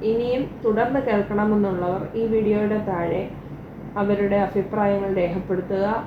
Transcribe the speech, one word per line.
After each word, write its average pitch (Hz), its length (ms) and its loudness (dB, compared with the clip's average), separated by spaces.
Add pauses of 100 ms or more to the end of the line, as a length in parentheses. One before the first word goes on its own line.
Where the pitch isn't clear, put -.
ഇനിയും 247 340 0 (220)
തുടർന്ന് 240 420 2
കേൾക്കണമെന്നുള്ളവർ 202 920 2 (200)
ഈ - 20 2 (100)
വീഡിയോയുടെ 214 460 2 (100)
താഴെ 175 340 0 (800)
അവരുടെ 202 440 2
അഭിപ്രായങ്ങൾ 202 640 0 (100)
രേഖപ്പെടുത്തുക. 185 640 -2 (220)